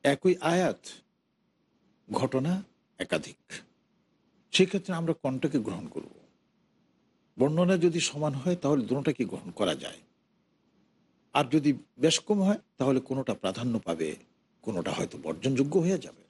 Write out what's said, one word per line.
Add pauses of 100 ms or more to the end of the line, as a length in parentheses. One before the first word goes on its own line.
একই (180)
আয়াত, (1300)
ঘটনা (480)
একাধিক, (1120)
সেক্ষেত্রে
আমরা (100)
কোনটাকে
গ্রহণ (100)
করব? (1200)
বর্ণনা (100)
যদি (100)
সমান
হয়,
তাহলে
দুটোটাকে
গ্রহণ (100)
করা
যায়, (1300)
আর
যদি (320)
বেশ (100)
কম
হয়, (160)
তাহলে (100)
কোনোটা
প্রাধান্য (120)
পাবে, (540)
কোনোটা
হয়তো (100)
বর্জনযোগ্য (100)
হয়ে
যাবে।